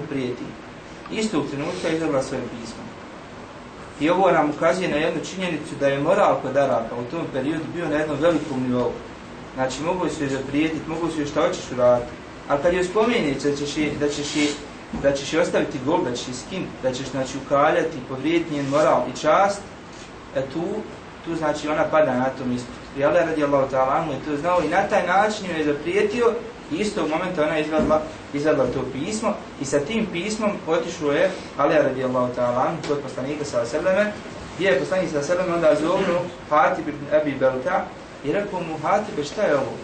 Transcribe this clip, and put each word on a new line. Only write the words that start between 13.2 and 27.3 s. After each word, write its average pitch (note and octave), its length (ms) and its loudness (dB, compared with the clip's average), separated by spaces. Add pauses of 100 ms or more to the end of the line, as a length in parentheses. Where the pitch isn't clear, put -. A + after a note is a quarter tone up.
da C#3+ 140 2
ćeš C#3+ 200 -4
je, D3+ 140 0 (100)
da D3 80 2
ćeš C#3+ 280 -4
je, D3 120 4 (540)
da C#3 100 4
ćeš - 200 -2
je D#3+ 80 4
ostaviti D#3+ 460 0
gol, D#3+ 180 2
da B2 80 -2
ćeš - 160 -6
je B2 60 -6
skin, F3 320 -6 (160)
da B2+ 100 2
ćeš, C3 140 -4
znači, C3 260 -4 (140)
ukaljati, D3+ 600 2
povrijediti D3+ 460 0
njen C#3 140 -2
moral C#3+ 340 4 (120)
i - 60 -10
čast, F#3 400 4 (760)
e, C3 60 0 (100)
tu, E3 120 -2 (600)
tu, E3 120 -4
znači, D3+ 320 -2
ona D#3 160 2
pada D3+ 300 4
na B2+ 140 2 (100)
tom B2 140 -2
ispitu. - 260 -6 (200)
I C#3 60 2
Ali, E3+ 140 6
radijallahu C#3+ 540 2
ta'ala C3+ 240 4
anhu, D#3+ 160 0
je B2+ 140 -4
to D3 100 -2
znao E3+ 260 2
i D3+ 60 0
na F#3+ 140 4
taj G3+ 240 2
način G3 400 2
joj E3 120 -2
je D3+ 60 2
zaprijetio G#3 680 2 (400)
i D#3 40 -2
istog F3+ 320 -2
momenta D#3+ 340 0